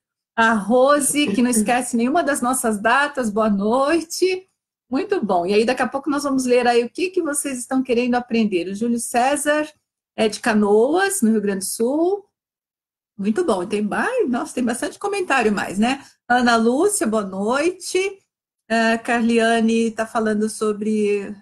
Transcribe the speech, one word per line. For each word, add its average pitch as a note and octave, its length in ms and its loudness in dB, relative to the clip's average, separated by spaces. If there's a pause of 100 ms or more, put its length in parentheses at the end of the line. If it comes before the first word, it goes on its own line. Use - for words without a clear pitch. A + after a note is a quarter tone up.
(360)
A A3+ 180 4
Rose, C4 720 2
que G#3 140 0
não B3 80 2
esquece A#3+ 460 0
nenhuma B3+ 260 2
das C#4+ 200 -2
nossas A#3+ 380 -2
datas, B3+ 500 0
boa A3 200 0
noite. D4 960 0 (440)
Muito F4+ 360 -2
bom. F3+ 200 0
E G3 80 0
aí, A3 120 4
daqui B3+ 160 0
a B3 60 0
pouco, C#4 220 -6
nós C#4+ 140 -2
vamos C4+ 220 -2
ler B3 220 4
aí A#3+ 160 4
o A#3 60 -6
que F#4 200 -4
que F#4 120 -2
vocês C#4+ 360 -4
estão C4 240 -2
querendo B3 340 0
aprender. G#3+ 520 0
O G3 80 -8
Júlio A#3 240 -2
César D4 680 0 (480)
é A3 140 0
de G#3+ 100 -8
Canoas, A#3 840 2
no A3 100 4
Rio A3 100 2
Grande G3 180 -2
do F#3+ 60 -8
Sul. E4 600 -2 (920)
Muito G#3+ 260 -2
bom. F#3 220 -2
Tem, G#3 260 -4
ai, G4+ 360 -2
nossa, B3 260 -4
tem C#4 100 -4
bastante A#3+ 360 -6
comentário F4+ 520 -2
mais, F#3+ 280 -4
né? B3+ 220 0 (280)
Ana A#3+ 260 4
Lúcia, C4+ 520 2
boa G#3+ 180 -2
noite. D4+ 920 -2 (500)
Ah, A3+ 280 2
Carliane A3+ 960 2
tá A3 140 -4
falando A3 440 -2
sobre, G#3 920 -2